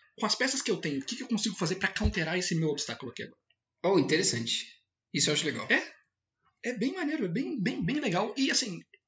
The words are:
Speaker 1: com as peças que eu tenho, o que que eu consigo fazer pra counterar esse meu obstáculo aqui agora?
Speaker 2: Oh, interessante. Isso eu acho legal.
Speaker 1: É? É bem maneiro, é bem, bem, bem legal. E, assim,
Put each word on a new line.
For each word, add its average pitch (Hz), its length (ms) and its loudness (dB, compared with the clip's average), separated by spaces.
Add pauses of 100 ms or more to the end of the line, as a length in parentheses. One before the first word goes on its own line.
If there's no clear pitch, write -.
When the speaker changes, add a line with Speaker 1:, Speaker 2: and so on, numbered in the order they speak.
(180)
Speaker 1:
com 220 80 -2
as 202 80 2
peças 262 280 0
que - 80 -2
eu 185 80 0
tenho, 143 220 -2
o - 40 -6
que 233 120 -6
que - 60 -8
eu - 60 -12
consigo 214 260 0
fazer 180 220 0
pra 190 120 0
counterar 185 500 0
esse 180 160 -2
meu 160 160 2
obstáculo 120 420 -6
aqui - 120 -10
agora? - 140 -18 (460)
Speaker 2:
Oh, 185 140 6
interessante. 131 680 2 (460)
Isso 143 180 2
eu 147 40 4
acho 143 100 2
legal. 120 260 -4
Speaker 1:
É? 294 220 2 (760)
É - 80 0
bem 262 160 2
maneiro, 311 320 -2
é - 20 0
bem, 269 340 -2
bem, 226 220 0
bem 254 160 0
legal. 214 380 0
E, 277 120 2
assim, 202 300 -2 (280)